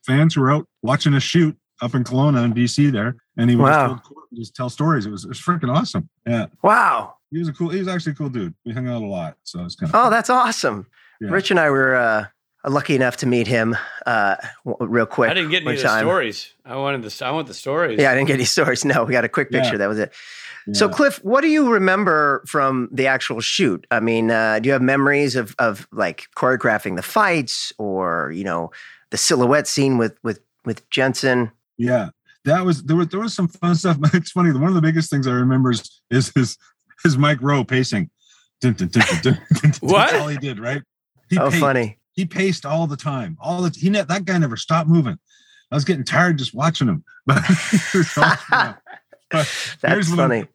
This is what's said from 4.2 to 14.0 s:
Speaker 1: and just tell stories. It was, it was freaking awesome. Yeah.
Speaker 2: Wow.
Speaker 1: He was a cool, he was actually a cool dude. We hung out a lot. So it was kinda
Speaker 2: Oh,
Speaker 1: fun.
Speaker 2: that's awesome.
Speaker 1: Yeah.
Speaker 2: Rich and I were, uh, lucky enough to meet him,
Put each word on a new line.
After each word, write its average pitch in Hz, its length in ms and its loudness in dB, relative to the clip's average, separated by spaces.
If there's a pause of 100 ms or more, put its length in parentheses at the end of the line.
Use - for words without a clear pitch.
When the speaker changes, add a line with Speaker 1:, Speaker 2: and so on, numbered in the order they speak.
Speaker 1:
and 117 80 -16
just 113 160 -14
tell 127 140 -8
stories. 151 360 0
It 104 60 -8
was, 95 140 -12
it 90 40 -16
was - 120 -14
freaking 156 340 -2
awesome. 147 320 -2 (200)
Yeah. 117 180 -2 (160)
Speaker 2:
Wow. 185 540 2 (160)
Speaker 1:
He 151 80 -6
was 170 100 -2
a 147 40 -6
cool, 170 160 -4
he 185 100 -4
was 185 100 -4
actually 175 240 -4
a - 20 -8
cool 147 140 -6
dude. 101 240 -6 (120)
We 120 80 -8
hung 127 140 -6
out 120 140 -6
a 107 40 -8
lot. 87 380 -8
So - 160 -14
it 87 40 -8
was 87 120 -12
kinda 165 220 -2
Speaker 2:
Oh, 233 60 6
Speaker 1:
fun. 240 80 2
Speaker 2:
that's 226 180 0
awesome. 220 560 0 (340)
Speaker 1:
Yeah. 107 120 -6
Speaker 2:
Rich 190 200 -2
and 180 80 4
I 156 100 2
were, 135 260 2
uh, 113 300 0 (420)
lucky 143 280 0
enough 127 220 0
to - 80 -6
meet 120 220 2
him, 113 280 0 (300)